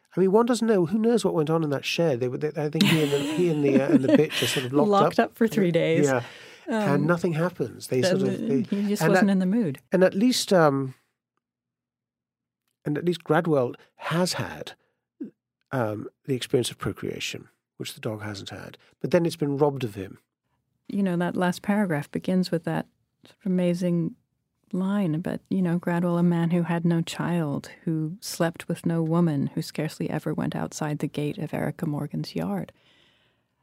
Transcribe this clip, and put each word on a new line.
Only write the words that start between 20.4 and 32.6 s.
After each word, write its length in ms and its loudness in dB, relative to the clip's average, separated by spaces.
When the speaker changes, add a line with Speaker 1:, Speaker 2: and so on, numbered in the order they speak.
Speaker 2:
You 160 -2
know, 140 0
that 200 -2
last 240 0
paragraph 500 0
begins 400 0
with 140 -2
that 220 -4
sort 220 -20
of 60 -2
amazing 640 0
line 400 0
about, 360 -4
you 120 0
know, 160 2
Gradwell, 420 0
a 40 2
man 280 2
who 120 2
had 220 -2
no 160 2
child, 680 -4
who 360 -4
slept 480 -4
with 180 -6
no 180 0
woman, 500 2
who 80 -4
scarcely 480 -6
ever 240 -4
went 220 -4
outside 440 -6
the 80 -4
gate 300 -6
of 160 -8
Erica 320 -4
Morgan's 500 -6
yard. 360 -6